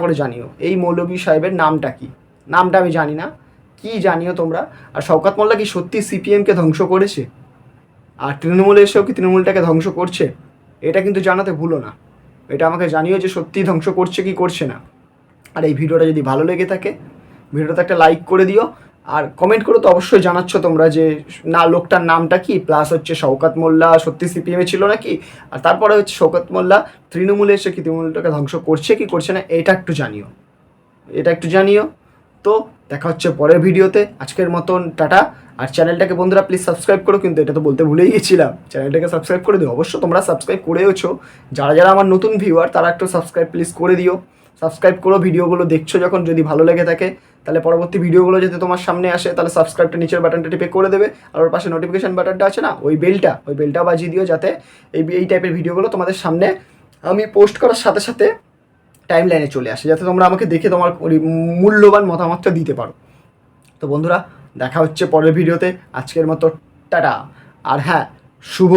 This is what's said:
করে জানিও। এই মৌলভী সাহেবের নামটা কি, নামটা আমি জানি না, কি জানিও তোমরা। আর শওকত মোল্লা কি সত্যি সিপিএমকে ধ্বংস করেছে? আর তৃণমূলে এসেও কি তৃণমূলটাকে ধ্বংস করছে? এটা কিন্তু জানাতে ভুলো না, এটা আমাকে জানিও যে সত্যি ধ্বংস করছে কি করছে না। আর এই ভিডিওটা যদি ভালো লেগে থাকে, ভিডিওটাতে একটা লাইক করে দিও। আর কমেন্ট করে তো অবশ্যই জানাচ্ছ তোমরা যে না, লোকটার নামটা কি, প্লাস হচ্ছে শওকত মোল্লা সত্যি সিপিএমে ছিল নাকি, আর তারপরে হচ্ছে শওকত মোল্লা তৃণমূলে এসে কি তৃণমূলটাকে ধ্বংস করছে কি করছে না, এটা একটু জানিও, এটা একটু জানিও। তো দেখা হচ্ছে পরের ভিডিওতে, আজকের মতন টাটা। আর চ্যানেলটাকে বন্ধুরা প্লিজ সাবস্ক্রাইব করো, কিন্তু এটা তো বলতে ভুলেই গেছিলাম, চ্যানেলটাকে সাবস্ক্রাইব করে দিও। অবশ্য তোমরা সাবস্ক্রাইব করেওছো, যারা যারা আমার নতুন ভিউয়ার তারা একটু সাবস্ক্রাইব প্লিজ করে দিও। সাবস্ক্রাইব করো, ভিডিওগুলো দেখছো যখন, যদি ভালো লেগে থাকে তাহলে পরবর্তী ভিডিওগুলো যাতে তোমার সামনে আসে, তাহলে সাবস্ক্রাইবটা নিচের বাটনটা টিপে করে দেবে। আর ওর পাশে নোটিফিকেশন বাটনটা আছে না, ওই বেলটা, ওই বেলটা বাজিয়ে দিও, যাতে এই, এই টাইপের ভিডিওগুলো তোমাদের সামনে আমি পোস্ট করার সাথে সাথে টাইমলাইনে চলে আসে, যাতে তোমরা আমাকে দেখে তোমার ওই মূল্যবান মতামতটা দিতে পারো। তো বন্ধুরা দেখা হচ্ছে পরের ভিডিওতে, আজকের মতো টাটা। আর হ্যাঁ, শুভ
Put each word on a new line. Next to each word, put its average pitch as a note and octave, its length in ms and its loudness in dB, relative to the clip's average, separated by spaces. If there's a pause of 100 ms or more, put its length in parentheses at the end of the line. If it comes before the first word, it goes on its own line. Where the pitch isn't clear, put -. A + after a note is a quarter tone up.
করে E3 180 -2
জানিও। A#2+ 240 -6 (220)
এই F#3 60 -2 (100)
মৌলভী F3 420 -2
সাহেবের E3+ 360 0
নামটা D#3 360 0
কি, C3+ 100 -16 (400)
নামটা F3+ 340 2
আমি F3 160 0
জানি D3+ 240 -2
না, F#3+ 40 -8 (540)
কি A3 120 -12 (140)
জানিও E3+ 360 -2
তোমরা। E3 200 -4 (340)
আর D3 120 -6
শওকত F3+ 320 2
মোল্লা G#3+ 200 2
কি G#3+ 60 -4 (100)
সত্যি F3+ 220 -6 (120)
সিপিএমকে G3+ 500 0
ধ্বংস D#3+ 200 0 (140)
করেছে? F#3+ 280 0 (960)
আর C#3 220 -6
তৃণমূলে F#3+ 460 4
এসেও G3+ 200 2
কি B3+ 100 -4
তৃণমূলটাকে F#3 500 2
ধ্বংস D#3+ 180 0 (140)
করছে? F3 260 -4 (560)
এটা E3 240 -2
কিন্তু G3 220 -2
জানাতে F#3+ 320 0
ভুলো D#3+ 260 -4
না, G#2 60 -14 (600)
এটা C#3+ 160 -2
আমাকে F3 160 -2 (100)
জানিও F3 280 0
যে F#3 120 -4
সত্যি E3+ 240 -6 (100)
ধ্বংস D#3+ 160 -2 (140)
করছে F#3 280 -2
কি F#3+ 140 -4
করছে E3+ 300 -2
না। A2+ 60 -14 (760)
আর D#3 140 -6
এই D3 100 0
ভিডিওটা D#3+ 320 2
যদি D3+ 180 -2
ভালো C#3+ 200 0
লেগে F3 240 -2
থাকে, F#3 160 -6 (640)
ভিডিওটাতে D#3 320 -2
একটা F3+ 180 -2
লাইক D#3+ 180 4 (100)
করে F#3 200 4
দিও। A3 140 2 (500)
আর D3+ 80 -2 (160)
কমেন্ট G#3+ 280 2
করে - 160 4
তো G#3+ 100 4
অবশ্যই F#3 340 4
জানাচ্ছ F3+ 240 -2 (140)
তোমরা D#3+ 200 2 (100)
যে D#3+ 100 2 (480)
না, E3+ 80 4 (120)
লোকটার F3 380 0
নামটা E3 340 2
কি, A3+ 80 -2 (140)
প্লাস D3+ 280 2
হচ্ছে D#3+ 260 -4
শওকত D3 400 0
মোল্লা E3 280 4 (160)
সত্যি E3 280 -4
সিপিএমে F3 380 -2
ছিল F#3+ 100 0 (120)
নাকি, - 200 -4 (400)
আর C3 120 -10
তারপরে F#3 340 2
হচ্ছে G3+ 200 -2
শওকত F3 340 2
মোল্লা F#3 240 2 (340)
তৃণমূলে G3+ 460 2
এসে G3 160 -6
কি F3+ 120 -10
তৃণমূলটাকে E3 500 -4
ধ্বংস C#3+ 180 -4 (140)
করছে D#3 320 0
কি G#3+ 140 -4
করছে E3 220 -4
না, F#3 60 -4 (180)
এটা F3+ 180 2
একটু F3+ 220 -8
জানিও, G#2 280 -10 (920)
এটা E3+ 160 0
একটু E3+ 200 -6
জানিও। G3+ 280 4 (640)
তো G3+ 80 2 (380)
দেখা C#3+ 200 -8
হচ্ছে E3 160 -6 (120)
পরের D#3+ 260 4
ভিডিওতে, F#3+ 360 4 (220)
আজকের F3 320 -4
মতন F3+ 260 -2 (180)
টাটা। F3 220 4 (400)
আর C3 140 -6
চ্যানেলটাকে E3+ 440 0
বন্ধুরা F#3+ 280 4
প্লিজ F#3 200 -2
সাবস্ক্রাইব F#3+ 400 0
করো, G3 160 4
কিন্তু E3 200 0
এটা C#3+ 140 -2
তো D#3 100 0
বলতে C#3+ 220 0
ভুলেই E3+ 240 4
গেছিলাম, F3 380 2 (200)
চ্যানেলটাকে C#3+ 420 -2
সাবস্ক্রাইব F3+ 340 -2
করে G3+ 140 2
দিও। C3+ 140 0
অবশ্য D#3+ 180 -4 (100)
তোমরা F3 160 2 (100)
সাবস্ক্রাইব F#3+ 400 -4
করেওছো, F#3 400 0 (480)
যারা C#3+ 200 0
যারা F3+ 180 8
আমার G3 180 4
নতুন G#3 180 2 (100)
ভিউয়ার F3 340 2
তারা E3+ 180 2
একটু F#3 120 -4 (100)
সাবস্ক্রাইব E3 380 -2
প্লিজ E3+ 160 -4 (120)
করে F3+ 200 2
দিও। F#3 140 2 (460)
সাবস্ক্রাইব F#3 440 0
করো, F#3+ 100 4 (100)
ভিডিওগুলো F3 380 0 (100)
দেখছো D#3+ 300 -2
যখন, F#3 160 0 (100)
যদি D#3+ 200 2
ভালো D#3 200 2
লেগে E3+ 220 2
থাকে F#3 180 -2 (340)
তাহলে D#3+ 240 -2
পরবর্তী E3+ 380 0
ভিডিওগুলো F3+ 380 4
যাতে F3 220 -4
তোমার F3+ 220 -2
সামনে F3+ 200 -2 (100)
আসে, F3 180 -4
তাহলে E3+ 220 -2
সাবস্ক্রাইবটা E3 460 0
নিচের E3+ 200 -2
বাটনটা E3 280 -2
টিপে F3+ 240 -4
করে F#3+ 180 2
দেবে। G3+ 140 2 (260)
আর - 100 -4
ওর E3 120 2
পাশে F3+ 200 -6
নোটিফিকেশন F3+ 420 -4
বাটনটা F#3 320 -2
আছে G3+ 160 -4
না, G#3+ 60 -2 (140)
ওই D3+ 80 0 (100)
বেলটা, F#3 280 2 (160)
ওই D3 120 -8
বেলটা D3 200 -2 (100)
বাজিয়ে E3+ 240 -2
দিও, F#3 180 0
যাতে F#3+ 180 -2 (480)
এই, D#3+ 60 0 (160)
এই F#3 120 0
টাইপের F3+ 260 0
ভিডিওগুলো F3 380 -2
তোমাদের F#3 280 -4
সামনে E3+ 240 0 (560)
আমি F#3+ 200 -2 (120)
পোস্ট G3+ 260 6
করার A#3+ 240 2
সাথে G3+ 220 0
সাথে B3 180 0 (840)
টাইমলাইনে E3 460 0
চলে B2+ 200 -4
আসে, - 160 -12
যাতে D#3+ 180 0
তোমরা F#3 200 2
আমাকে F#3+ 240 0
দেখে E3 220 0
তোমার F3 140 0 (160)
ওই D#3+ 100 2 (460)
মূল্যবান G3+ 500 6
মতামতটা F3 460 -2
দিতে D3 220 -4
পারো। A2+ 140 -10 (880)
তো D#3+ 100 -8
বন্ধুরা D#3+ 260 0 (440)
দেখা C3 220 -2
হচ্ছে D#3+ 200 -2 (100)
পরের D#3 240 4
ভিডিওতে, E3+ 320 0 (300)
আজকের D#3+ 320 -2
মতো D#3+ 140 0 (460)
টাটা। - 220 0 (580)
আর C#3+ 160 0
হ্যাঁ, E3 180 0 (400)
শুভ F#3 320 2